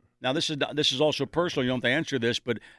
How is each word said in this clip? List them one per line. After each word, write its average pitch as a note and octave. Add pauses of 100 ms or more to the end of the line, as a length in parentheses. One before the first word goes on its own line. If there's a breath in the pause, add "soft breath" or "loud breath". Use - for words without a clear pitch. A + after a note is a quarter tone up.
(220)
now B2+
this D#3
is, D3+ (160)
this C#3+
is C3+
also C#3+
personal. D#3
You B2
don't B2
have A#2+
to C3+
answer D3+
this, A#2
but A#2 (200 soft breath)